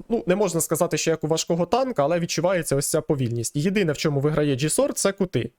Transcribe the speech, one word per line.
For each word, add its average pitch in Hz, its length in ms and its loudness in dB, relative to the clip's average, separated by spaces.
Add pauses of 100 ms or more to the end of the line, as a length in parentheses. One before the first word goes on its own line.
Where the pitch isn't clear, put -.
ну, 226 180 0
не 180 80 4
можна 175 260 0
сказати, 160 360 0
що 160 140 0
як 156 120 -2
у 156 40 -2
важкого 165 380 0
танка, 240 380 0
але 170 160 2
відчувається 170 560 0
ось 139 140 -2
ця 151 120 0
повільність. 120 540 -2
Єдине, 180 360 0
в 131 60 -2
чому 143 220 0
виграє 147 360 0
G-Сор, 156 380 0
це - 180 0
кути. 139 480 -2